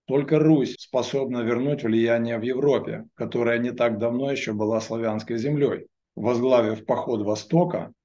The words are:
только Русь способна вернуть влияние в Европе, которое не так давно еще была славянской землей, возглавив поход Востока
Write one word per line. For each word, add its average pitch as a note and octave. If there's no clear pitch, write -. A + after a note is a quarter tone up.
только C#3+
Русь D3+
способна B2
вернуть B2+
влияние A#2
в G#2+
Европе, B2
которое A#2
не A#2+
так A#2
давно A#2+
еще C3
была G#2+
славянской A2+
землей, C3
возглавив A#2
поход A#2+
Востока A2+